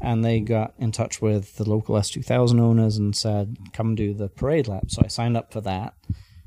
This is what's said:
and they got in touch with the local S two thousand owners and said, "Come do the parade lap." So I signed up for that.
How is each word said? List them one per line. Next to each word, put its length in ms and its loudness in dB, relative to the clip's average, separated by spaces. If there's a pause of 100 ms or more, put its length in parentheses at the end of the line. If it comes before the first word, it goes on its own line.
and 240 0
they 160 4
got 360 0
in 140 -2
touch 320 -4
with 320 0
the 160 -2
local 260 0
S 140 0
two 100 -8
thousand 380 4
owners 380 4
and 180 0
said, 420 -2 (160)
"Come 220 -2
do 180 -2
the 160 -6
parade 380 0
lap." 220 -6
So 160 0
I 20 -4
signed 300 -2
up 160 -6
for 80 -6
that. 340 -6 (520)